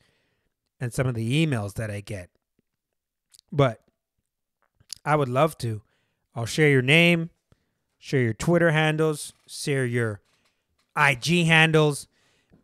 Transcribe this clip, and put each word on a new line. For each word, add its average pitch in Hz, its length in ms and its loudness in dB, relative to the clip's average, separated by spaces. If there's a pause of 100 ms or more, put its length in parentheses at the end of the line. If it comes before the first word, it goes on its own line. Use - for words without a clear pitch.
(800)
and 120 120 -8
some 135 140 -4
of 127 80 -4
the 120 320 -2
emails 110 300 -4
that 110 160 -8
I 104 100 -10
get. 98 300 -14 (1200)
But 139 320 0 (1200)
I 147 100 0
would 143 140 -2
love 147 300 0
to. 110 240 -8 (500)
I'll 117 140 -8
share 151 220 2
your 135 120 4
name, 165 480 2 (680)
share 135 220 -2
your 113 120 0
Twitter 170 380 0
handles, 156 600 -2 (140)
share 135 380 -4
your 117 360 -4 (720)
I 143 180 4
G 165 320 0
handles, 160 640 4 (560)